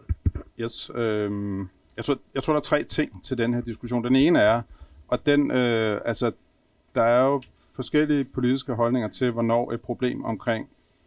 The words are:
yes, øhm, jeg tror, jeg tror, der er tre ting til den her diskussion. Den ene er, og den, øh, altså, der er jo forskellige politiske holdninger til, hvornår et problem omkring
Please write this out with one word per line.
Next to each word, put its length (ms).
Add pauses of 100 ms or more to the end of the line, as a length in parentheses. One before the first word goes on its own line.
(600)
yes, 340
øhm, 680 (360)
jeg 80
tror, 140 (160)
jeg 80
tror, 100
der 80
er 40
tre 200
ting 400
til 140
den 160
her 60
diskussion. 440
Den 120
ene 240
er, 220 (460)
og 180
den, 240
øh, 540
altså, 280 (600)
der 80
er 220
jo 180 (320)
forskellige 500
politiske 480
holdninger 360
til, 220
hvornår 420
et 80
problem 440
omkring 440 (380)